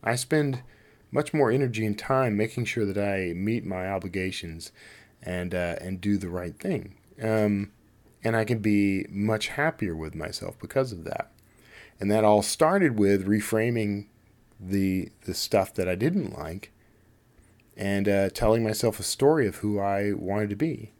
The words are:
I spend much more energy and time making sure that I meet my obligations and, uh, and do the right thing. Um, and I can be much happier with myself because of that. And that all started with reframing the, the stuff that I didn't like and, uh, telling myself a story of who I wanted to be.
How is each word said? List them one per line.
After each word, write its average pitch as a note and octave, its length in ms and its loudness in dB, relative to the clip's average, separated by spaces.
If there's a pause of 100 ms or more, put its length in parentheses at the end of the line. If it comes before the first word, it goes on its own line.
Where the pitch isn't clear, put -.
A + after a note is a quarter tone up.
I A2+ 120 2
spend C#3 480 0 (480)
much D3 240 -2
more D3 160 4
energy A#2+ 340 0
and G#2 140 -2
time C3 360 2
making A2+ 300 0
sure A2 220 -2
that G2 120 -2
I F#2+ 360 0
meet G#2 320 -2
my F#2 240 -4
obligations F#2 840 -6 (500)
and, F2+ 320 -6
uh, F2 280 -2
and F#2 180 -8
do G2+ 160 0
the F#2 140 -4
right F2 280 -8
thing. B2+ 360 -4 (280)
Um, G#2 500 2 (520)
and A2+ 100 2
I A2 120 2
can A#2 140 0
be G2+ 500 2
much G#2+ 380 0
happier C#3 460 -2
with D#2 200 -8
myself D#2+ 440 -8
because C3 340 -2
of E2 120 -12
that. - 260 -6 (720)
And G2+ 100 0
that G#2+ 140 4
all G#2 160 8
started D#3+ 580 2
with G2 280 4
reframing G#2+ 800 0 (520)
the, F#2+ 520 0 (160)
the F#2 80 -6
stuff - 400 0
that F#2 120 0
I F2+ 80 0
didn't C3+ 440 -2
like D#2+ 340 -10 (1040)
and, G2+ 320 0
uh, G2 220 4
telling A2+ 340 2
myself A2 340 0
a G#2 40 -8
story C#3 440 2
of F#2 100 -2
who G#2 220 -2
I G2+ 360 0
wanted G#2 340 -2
to G2+ 80 -4
be. A2 440 -4